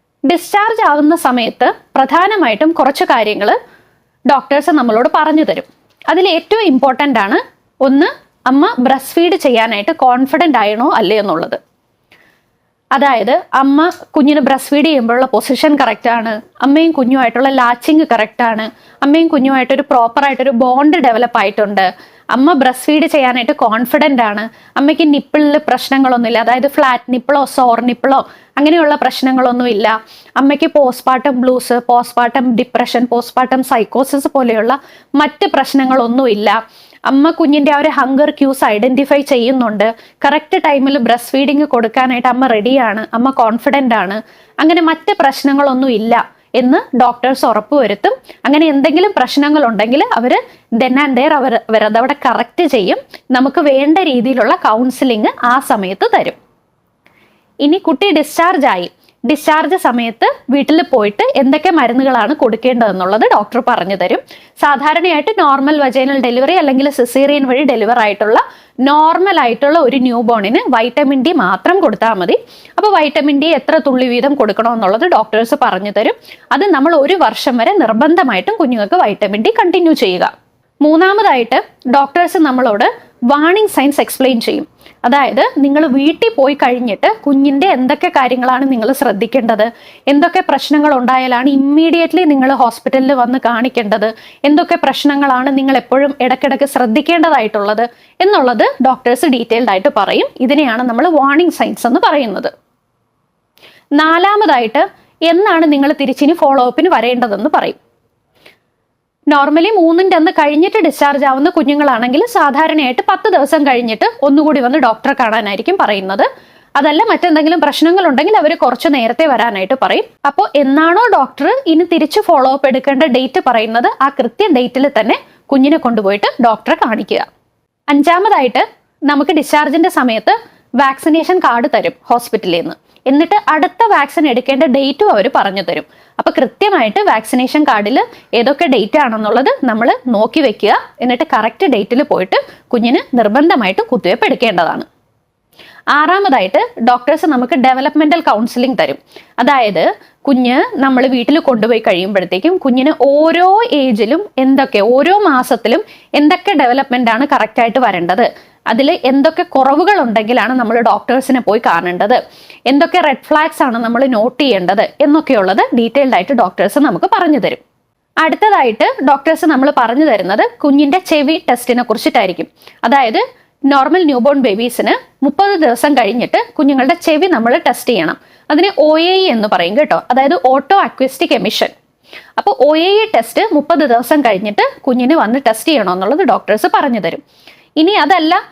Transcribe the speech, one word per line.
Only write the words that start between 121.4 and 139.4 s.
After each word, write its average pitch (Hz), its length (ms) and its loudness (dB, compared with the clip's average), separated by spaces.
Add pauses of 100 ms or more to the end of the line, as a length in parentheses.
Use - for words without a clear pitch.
ഇനി 330 200 2
തിരിച്ച് 320 340 0
ഫോളോ 269 300 2
അപ്പ് 277 140 0
എടുക്കേണ്ട 269 320 0 (140)
ഡേറ്റ് 262 320 -2
പറയുന്നത് 233 400 0 (160)
ആ 277 40 0 (100)
കൃത്യ 254 280 -2 (100)
ഡേറ്റിൽ 254 300 0 (120)
തന്നെ 233 180 -2 (360)
കുഞ്ഞിനെ 285 320 2
കൊണ്ടുപോയിട്ട് 220 440 -2 (160)
ഡോക്ടറെ 233 400 0
കാണിക്കുക. - 360 -4 (720)
അഞ്ചാമതായിട്ട് 339 680 2 (480)
നമുക്ക് 294 300 0
ഡിസ്ചാർജിന്റെ 302 580 0
സമയത്ത് 254 360 0 (480)
വാക്സിനേഷൻ 311 640 0
കാർഡ് 240 280 0
തരും 175 220 -2 (140)
ഹോസ്പിറ്റലിൽ 202 520 -2
നിന്ന്. - 160 -8 (320)
എന്നിട്ട് 320 280 2 (160)
അടുത്ത 359 280 -2 (100)
വാക്സിൻ 302 400 0
എടുക്കേണ്ട 262 320 0 (120)
ഡേറ്റും 277 380 0
അവര് 214 220 2
പറഞ്ഞു 196 340 -2
തരും. 151 160 -6 (340)
അപ്പൊ - 180 0
കൃത്യമായിട്ട് 311 720 0
വാക്സിനേഷൻ 285 600 0
കാർഡിൽ 214 280 0 (420)
ഏതൊക്കെ 277 340 0
ഡേറ്റ് 220 300 0
ആണെന്നുള്ളത് 220 460 0 (200)